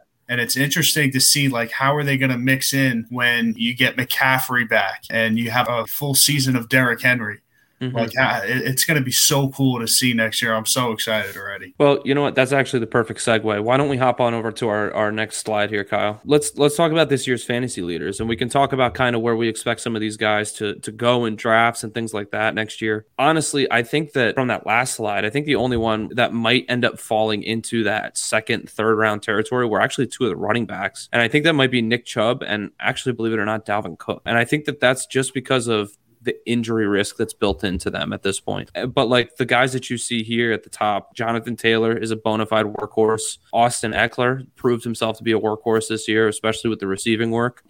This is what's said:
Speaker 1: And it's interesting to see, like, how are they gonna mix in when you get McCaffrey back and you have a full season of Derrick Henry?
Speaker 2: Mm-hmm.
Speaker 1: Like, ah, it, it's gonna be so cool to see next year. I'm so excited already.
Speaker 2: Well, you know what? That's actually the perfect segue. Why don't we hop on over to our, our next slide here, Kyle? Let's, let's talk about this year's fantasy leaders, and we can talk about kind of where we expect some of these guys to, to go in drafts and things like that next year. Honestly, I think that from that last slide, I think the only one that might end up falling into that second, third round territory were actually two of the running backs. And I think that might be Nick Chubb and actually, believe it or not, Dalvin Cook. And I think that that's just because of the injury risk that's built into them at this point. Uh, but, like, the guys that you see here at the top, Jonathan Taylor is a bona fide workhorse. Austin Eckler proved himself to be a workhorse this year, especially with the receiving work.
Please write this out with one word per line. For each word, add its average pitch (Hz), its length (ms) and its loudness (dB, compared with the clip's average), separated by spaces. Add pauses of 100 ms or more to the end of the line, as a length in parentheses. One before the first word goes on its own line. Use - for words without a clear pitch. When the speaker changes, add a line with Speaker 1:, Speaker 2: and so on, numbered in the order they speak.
(280)
Speaker 1:
And 120 120 -2
it's 117 160 -2
interesting 143 540 2
to 135 100 -2
see, 143 280 4
like, 117 240 -2
how 139 240 2
are 147 80 -2
they 139 120 2
gonna 131 220 0
mix 135 340 0
in 127 380 0
when 120 460 0
you 117 180 -2
get 127 220 0
McCaffrey 127 720 0
back 104 420 0
and 113 260 0
you 117 140 -2
have 123 180 0
a 117 200 -2
full 143 260 -4
season 135 400 2
of 113 140 -4
Derrick 123 320 2
Henry? 120 400 0 (400)
Speaker 2:
Mm-hmm. 127 160 -4
Speaker 1:
Like, 113 140 0 (100)
ah, 117 220 0
it, 120 160 -2
it's 131 260 -2
gonna 151 160 2
be 127 100 -2
so 139 380 2
cool 131 320 0
to 113 80 -6
see 123 240 2
next 113 300 0
year. 117 100 0
I'm 110 140 -2
so 123 260 0
excited 107 420 -2
already. - 440 -12
Speaker 2:
Well, 143 260 4
you 139 100 0
know 143 60 0
what? 143 140 -2
That's 131 180 2
actually 135 280 0
the 113 60 -2
perfect 113 340 -2
segue. 107 440 0
Why 123 140 4
don't 143 100 2
we 139 80 0
hop 123 240 2
on 120 140 2
over 113 180 -4
to 117 160 -2
our, 104 240 0
our 107 180 0
next 107 280 -4
slide 104 320 -2
here, 104 120 -2
Kyle? 104 440 -2
Let's, 147 320 2
let's 143 180 4
talk 165 160 2
about 156 160 2
this 131 180 0
year's 123 160 0
fantasy 120 380 -4
leaders, 87 400 -4
and 110 80 -2
we 113 80 0
can 123 140 -2
talk 139 240 2
about 123 180 2
kind 123 240 2
of 113 60 0
where 117 120 2
we 113 140 2
expect 113 320 -4
some 117 160 -4
of 107 60 -4
these 107 160 -4
guys 107 340 0
to, 104 280 -6
to 110 120 -10
go 120 320 2
in 110 120 -2
drafts 117 460 2
and 110 120 -10
things 113 180 -4
like 101 200 -6
that 107 220 0
next 110 280 -6
year. 107 240 -2 (120)
Honestly, 147 540 2
I 117 100 4
think 147 300 -4
that 120 220 2
from 131 140 0
that 107 180 -2
last 120 300 0
slide, 104 280 -2
I 107 60 -2
think 143 160 -2
the 143 100 2
only 120 220 0
one 110 380 0
that 120 180 2
might 117 340 2
end 123 160 0
up - 140 -2
falling 107 440 0
into 110 420 -2
that 104 340 -2
second, - 500 -2
third 110 280 2
round 107 260 0
territory 113 440 0
were 104 140 0
actually 123 280 0
two - 160 -4
of 113 40 2
the 87 80 -2
running 104 300 0
backs. 95 480 -8
And 120 80 4
I 113 60 2
think 147 160 2
that 165 100 4
might 135 160 4
be 123 100 2
Nick 117 240 0
Chubb 120 420 0
and 104 320 -4
actually, 127 360 -2
believe 113 180 -2
it 110 60 -2
or 104 80 -2
not, 110 180 -2
Dalvin 101 320 -4
Cook. - 300 -8
And 117 100 0
I 117 80 2
think 151 220 -2
that 127 140 -6
that's 127 260 2
just 131 260 -2
because 127 340 -2
of 107 300 -2 (260)
the 117 140 -4 (100)
injury 113 400 0
risk 101 300 2
that's 107 160 -2
built 101 320 -2
into 92 240 -4
them - 240 -4
at 104 100 -8
this 95 180 -2
point. 101 340 -6
Uh, 92 100 -4
but, 123 240 0
like, 123 280 0
the 123 100 -2
guys 127 260 2
that 127 160 -6
you 120 80 -4
see 113 260 -4
here 117 300 0
at 104 120 -4
the - 40 -20
top, 104 460 -4
Jonathan 117 420 -2
Taylor 113 400 2
is 113 140 -4
a 110 60 -2
bona 110 280 -2
fide 107 220 2
workhorse. 110 720 -2 (160)
Austin 117 380 0
Eckler 123 600 0
proved 120 300 0
himself 110 320 -2
to - 80 -16
be 117 80 2
a 107 80 2
workhorse 110 480 0
this 110 180 -4
year, 110 220 4
especially 110 400 -2
with 107 100 0
the 101 80 -4
receiving 110 440 0
work. 117 400 -2